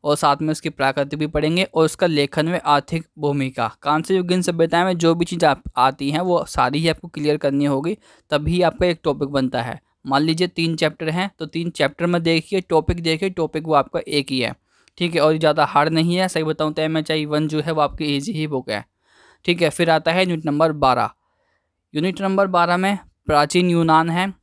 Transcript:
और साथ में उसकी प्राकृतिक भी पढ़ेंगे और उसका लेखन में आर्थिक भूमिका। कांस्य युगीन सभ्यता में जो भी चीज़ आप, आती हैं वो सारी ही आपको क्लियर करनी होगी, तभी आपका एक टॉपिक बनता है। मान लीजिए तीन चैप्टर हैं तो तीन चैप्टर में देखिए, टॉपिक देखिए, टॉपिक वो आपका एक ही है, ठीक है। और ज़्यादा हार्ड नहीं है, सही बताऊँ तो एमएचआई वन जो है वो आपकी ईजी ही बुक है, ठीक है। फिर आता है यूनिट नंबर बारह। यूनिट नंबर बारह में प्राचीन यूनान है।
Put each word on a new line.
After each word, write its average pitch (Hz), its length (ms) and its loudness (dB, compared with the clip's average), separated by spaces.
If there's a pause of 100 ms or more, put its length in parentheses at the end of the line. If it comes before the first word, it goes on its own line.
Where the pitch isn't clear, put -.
और 147 120 2
साथ 143 260 0
में 156 80 -2
उसकी 156 200 -4
प्राकृतिक 139 480 -2
भी 151 100 -2
पढ़ेंगे 156 360 0
और 160 200 2
उसका 165 220 0
लेखन 156 420 0
में 180 140 -2
आर्थिक 151 440 0 (120)
भूमिका। 135 520 -2 (120)
कांस्य 156 340 0
युगीन 180 260 0
सभ्यता 170 420 0
में 190 100 0
जो 165 200 2
भी 170 100 0
चीज़ 170 220 0
आप, - 160 2 (140)
आती 131 340 2
हैं 160 100 -2
वो 180 260 0
सारी 131 320 -2
ही 165 100 0
आपको 160 200 -4
क्लियर 147 280 -2
करनी 143 280 0
होगी, 143 320 -2 (340)
तभी 156 320 0
आपका 165 240 2
एक 170 180 -2
टॉपिक 143 240 -2
बनता 131 340 -2
है। 117 180 -8 (240)
मान 135 180 0
लीजिए 165 260 0
तीन 165 280 -2
चैप्टर 156 340 -2
हैं 180 280 -4
तो 160 80 -8
तीन 165 240 -6
चैप्टर 147 360 -2
में 175 160 0
देखिए, 165 400 0
टॉपिक - 400 0
देखिए, 160 280 -2
टॉपिक 160 340 -4
वो 156 100 -2
आपका 143 340 0
एक 143 220 -2
ही 131 100 -2
है, 113 140 -2 (440)
ठीक 175 160 -2
है। 160 60 2
और 156 180 4
ज़्यादा 156 280 2
हार्ड 151 260 2
नहीं 165 240 2
है, 185 120 0
सही 160 160 -2
बताऊँ 156 280 -2
तो 156 100 -4
एमएचआई 156 440 -2
वन 151 220 -2
जो 151 120 -2
है 160 120 -4
वो 151 80 -2
आपकी 147 360 -2
ईजी 143 160 -4
ही 156 160 -4
बुक 131 220 -6
है, 101 140 -6 (600)
ठीक 175 180 0
है। 156 80 4
फिर 165 200 0
आता 160 220 2
है 185 120 2
यूनिट 165 220 -2
नंबर 156 280 2
बारह। 123 360 2 (840)
यूनिट 185 260 -2
नंबर 196 280 2
बारह 175 280 2
में 190 220 0 (280)
प्राचीन 156 440 2
यूनान 165 400 4
है। 185 220 -2 (100)